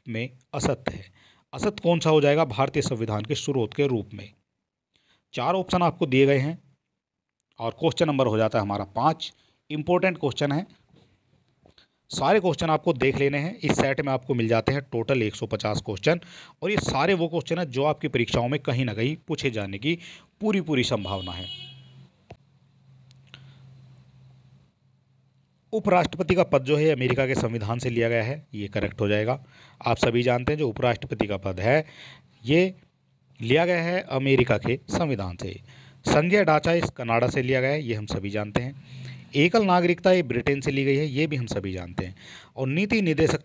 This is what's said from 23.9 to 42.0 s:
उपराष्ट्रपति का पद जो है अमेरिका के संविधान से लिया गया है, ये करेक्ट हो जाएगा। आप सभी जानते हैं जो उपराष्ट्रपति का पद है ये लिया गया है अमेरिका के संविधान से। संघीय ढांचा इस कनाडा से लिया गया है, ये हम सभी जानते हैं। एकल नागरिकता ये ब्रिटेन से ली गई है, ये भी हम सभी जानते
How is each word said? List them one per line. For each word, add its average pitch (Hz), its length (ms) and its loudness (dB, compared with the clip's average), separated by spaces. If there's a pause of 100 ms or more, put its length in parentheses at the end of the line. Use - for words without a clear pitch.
उपराष्ट्रपति 180 640 2
का 180 100 4
पद 131 200 2
जो 147 120 2
है 156 140 4
अमेरिका 127 360 2
के 131 100 0
संविधान 113 420 -2
से 123 120 -4
लिया 117 180 2
गया 117 140 2
है, 139 320 -6
ये 101 140 -6
करेक्ट 101 320 -4
हो 104 80 0
जाएगा। 107 300 0 (420)
आप 117 180 0
सभी 120 240 2
जानते 123 300 0
हैं 151 60 -2
जो 147 100 0
उपराष्ट्रपति 113 580 -2
का 101 120 -4
पद 92 220 -6
है 135 240 2 (600)
ये 175 300 2 (680)
लिया 139 260 4
गया 175 160 0
है 175 180 -2 (120)
अमेरिका 131 460 4
के 127 200 -2 (120)
संविधान 98 460 -2
से। 92 220 -10 (480)
संघीय 175 380 4
ढांचा 156 300 2
इस 165 160 0
कनाडा 117 380 0
से 135 140 -2
लिया 131 180 0
गया 131 100 0
है, 151 120 -2
ये 117 120 -2
हम 107 140 -6
सभी 101 220 -6
जानते 104 320 -4
हैं। - 460 -12 (240)
एकल 175 300 4
नागरिकता 180 480 4
ये 180 100 4
ब्रिटेन 127 380 0
से 143 100 -4
ली 135 140 0
गई 135 120 2
है, 151 100 0
ये 143 200 -2
भी 147 100 -4
हम 123 100 -4
सभी 98 260 -6
जानते 90 320 -8